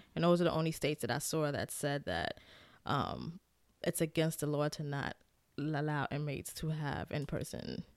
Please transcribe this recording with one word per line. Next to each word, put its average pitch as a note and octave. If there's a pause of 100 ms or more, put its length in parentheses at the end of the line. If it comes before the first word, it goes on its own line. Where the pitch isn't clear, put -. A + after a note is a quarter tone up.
(140)
And D#3+
those F3
are F3
the E3+
only D#3+
states D3+
that -
I C3
saw D3+
that -
said C#3+
that, E2+ (480)
um, - (420)
it's -
against D#3+
the D3
law D3
to D3+
not C#3 (420)
l-, D3
allow D3
inmates D3
to D#3
have D3+
in-person - (140)